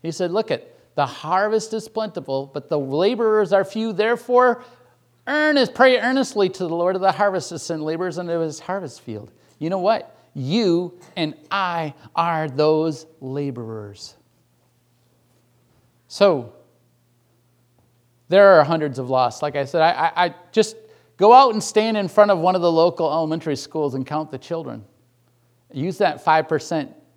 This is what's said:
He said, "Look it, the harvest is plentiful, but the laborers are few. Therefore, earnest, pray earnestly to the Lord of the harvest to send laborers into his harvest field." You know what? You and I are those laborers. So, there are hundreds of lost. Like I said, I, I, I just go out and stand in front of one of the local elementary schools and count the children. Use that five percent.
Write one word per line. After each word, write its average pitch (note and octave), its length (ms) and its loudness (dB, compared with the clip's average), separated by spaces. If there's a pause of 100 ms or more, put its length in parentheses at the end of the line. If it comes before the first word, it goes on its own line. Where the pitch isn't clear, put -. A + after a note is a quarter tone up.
He E3 80 -8
said, E3+ 220 -4
"Look - 180 -2
it, - 240 -6 (220)
the C#3+ 100 0
harvest G#3 680 -4
is A3 160 -10
plentiful, C#3+ 640 -6
but - 160 -12
the D3+ 100 0
laborers G3+ 720 0
are G3 140 2
few. A3 260 -6
Therefore, A#3+ 720 0 (640)
earnest, D4 460 0
pray B3+ 260 6
earnestly B3 480 0
to F#3 180 -6
the D#3+ 80 -4
Lord F3 220 0
of F#3 60 -4
the F#3+ 100 4
harvest G3 380 -2
to E3 100 -10
send D#3 240 -8
laborers E3 340 -6
into E3+ 220 -4
his D#3 180 -4
harvest F3+ 440 -10
field." G#2+ 280 -14 (300)
You D#3+ 100 -6
know F#3+ 100 -4
what? - 380 -2 (160)
You E3+ 640 -2 (200)
and D3+ 180 -4 (160)
I F3 420 -4 (220)
are E3 320 -2
those D3+ 580 0 (140)
laborers. A#2 960 -10 (1900)
So, D3 460 0 (1800)
there G3 180 8 (100)
are D3+ 60 8
hundreds D3+ 340 -2
of B2+ 120 -8
lost. B2+ 320 0
Like D3 160 -6
I C#3 80 -2
said, D#3+ 160 -2
I, E3 100 4
I, E3+ 360 -2
I F3 80 -8 (180)
just G#3+ 240 0 (380)
go G#3 160 6
out B3+ 220 10
and G#3+ 100 -4
stand A3 320 0
in G3+ 120 -2
front G#3 240 4
of F3+ 80 2
one F3+ 160 2
of F3 80 0
the E3+ 80 2
local E3 380 2
elementary D#3 460 -2
schools C#3+ 380 -6
and C3 120 -6
count D3+ 260 -8
the C#3 60 -12
children. C3 460 -10 (880)
Use E3+ 280 -6
that E3+ 240 0
five D#3+ 240 2
percent. D#3 440 -4 (260)